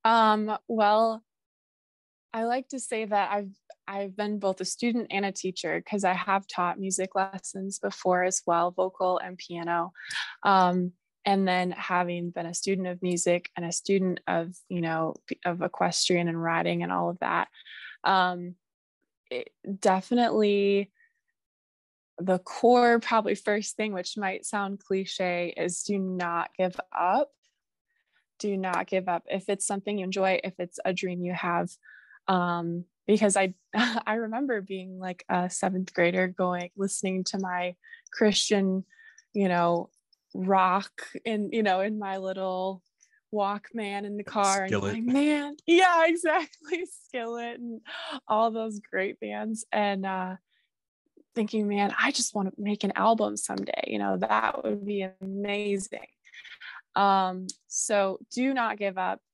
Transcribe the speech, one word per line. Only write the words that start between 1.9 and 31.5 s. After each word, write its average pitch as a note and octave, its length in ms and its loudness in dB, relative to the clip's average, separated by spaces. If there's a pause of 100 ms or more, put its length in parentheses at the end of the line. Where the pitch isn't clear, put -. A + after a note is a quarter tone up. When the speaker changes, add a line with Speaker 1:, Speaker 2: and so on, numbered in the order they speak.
Speaker 1:
I A3+ 120 -2
like B3 240 0
to C4 100 -8
say A3 260 -4
that G3+ 260 2
I've, G3+ 200 -2 (360)
I've G3 280 -6
been G#3 240 -2
both F#3+ 220 0
a G3 40 -2
student A#3 460 0
and G3 140 0
a F#3+ 60 -2
teacher, F3+ 500 -4
'cause G3 220 -2
I F#3 100 4
have F#3+ 340 -2
taught F3+ 320 -2
music F#3+ 360 -4
lessons F#3+ 640 -4
before F3+ 440 0
as F#3 220 0
well, F3 260 2
vocal F#3 460 0
and F#3 200 -8
piano. E3+ 540 -4 (520)
Um, F3+ 500 6 (320)
and G3 220 4
then F3+ 240 2
having F3 600 -2
been F3 140 -6
a E3+ 80 -8
student F#3+ 340 -2
of F3+ 140 -6
music F3 540 0
and F3 100 -4
a E3+ 60 -4
student F#3 560 0
of, F3 280 -2 (140)
you F3 120 -2
know, D#3+ 340 -2 (120)
p-, - 180 -8
of F3 160 -2
equestrian F3 680 2
and E3 140 -2
riding E3+ 420 0
and F3+ 80 -2
all F3 180 0
of F#3 100 -8
that, - 280 0 (560)
um, F3+ 520 0 (760)
it - 240 -8 (260)
definitely, G3+ 1120 2 (1300)
the F#3 220 0
core, A#3+ 600 6
probably G#3+ 360 2
first G#3 400 -2
thing, G#3+ 180 -4
which F3+ 240 -6
might F#3+ 280 -6
sound G3 340 -4
cliche, F3+ 800 -2
is - 260 -4
do G3+ 160 -2
not F3+ 580 -2
give F#3 220 0 (180)
up. G3+ 340 2 (1080)
Do G3+ 180 -2
not F#3 300 -2
give F#3+ 200 -2
up. E3+ 200 -2
If F#3+ 220 -4
it's G3 160 -2
something G#3 340 -4
you F#3 60 -4
enjoy, F#3+ 380 2
if F#3+ 160 -8
it's F3+ 240 -8
a F#3 100 0
dream F3+ 300 -4
you F3+ 100 -2
have, F3 360 -2 (580)